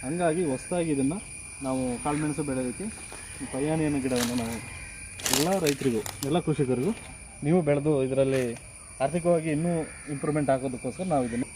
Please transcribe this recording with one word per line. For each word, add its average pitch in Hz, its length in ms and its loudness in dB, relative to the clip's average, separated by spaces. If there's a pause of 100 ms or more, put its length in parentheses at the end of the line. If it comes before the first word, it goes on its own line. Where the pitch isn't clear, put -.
ಹಂಗಾಗಿ 170 380 2 (100)
ಹೊಸ್ದಾಗಿ 165 420 0
ಇದನ್ನು 139 220 2 (500)
ನಾವು 127 380 -2
ಕಾಳುಮೆಣಸು 151 460 0
ಬೆಳೆಯೋದಕ್ಕೆ 127 340 -2 (580)
ಈ 127 120 -8
ಪಯ್ಯಾನಿ 156 340 0
ಅನ್ನೋ 143 160 0
ಗಿಡವನ್ನು 123 380 0
ನಾವು 113 120 -4 (800)
ಎಲ್ಲ 151 140 4 (160)
ರೈತರಿಗೂ, 131 360 2 (280)
ಎಲ್ಲ 165 180 4
ಕೃಷಿಕರಿಗೂ 139 460 2 (540)
ನೀವು 175 120 6 (100)
ಬೆಳೆದು 143 240 4 (140)
ಇದರಲ್ಲಿ 131 360 4 (640)
ಆರ್ಥಿಕವಾಗಿ 165 520 2
ಇನ್ನೂ 170 160 2 (420)
ಇಂಪ್ರೂವ್ಮೆಂಟ್ 147 400 2
ಆಗೋದಕ್ಕೋಸ್ಕರ 131 600 -4
ನಾವು 131 140 4
ಇದನ್ನು 120 280 -2